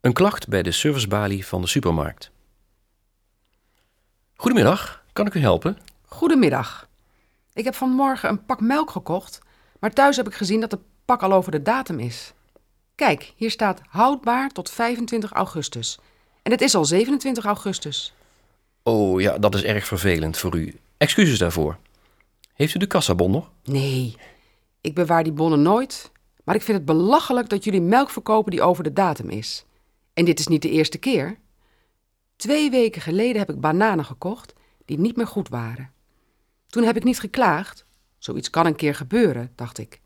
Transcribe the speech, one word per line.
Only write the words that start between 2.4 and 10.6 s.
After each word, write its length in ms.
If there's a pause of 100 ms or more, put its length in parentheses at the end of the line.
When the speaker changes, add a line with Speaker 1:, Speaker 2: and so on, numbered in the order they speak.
Speaker 1:
Goedemiddag, 680 (100)
kan 120
ik 80
u 60
helpen? 380 (280)
Speaker 2:
Goedemiddag. 840 (680)
Ik 100
heb 120
vanmorgen 540
een 160
pak 160
melk 280
gekocht, 520 (380)
maar 140
thuis 220
heb 120
ik 60
gezien 260
dat 120